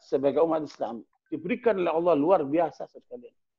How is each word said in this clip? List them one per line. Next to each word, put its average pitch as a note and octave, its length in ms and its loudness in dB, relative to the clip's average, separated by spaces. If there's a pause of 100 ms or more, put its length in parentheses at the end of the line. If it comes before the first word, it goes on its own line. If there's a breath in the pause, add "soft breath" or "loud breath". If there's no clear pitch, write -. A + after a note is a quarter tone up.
sebagai C#3 400 0
umat D#3+ 240 0
Islam A2+ 400 -10 (240)
diberikan G#3 480 -2
oleh E3+ 160 0
Allah E3+ 240 2
luar E3 280 4
biasa D3+ 440 -2
sekalian. - 440 -20 (260)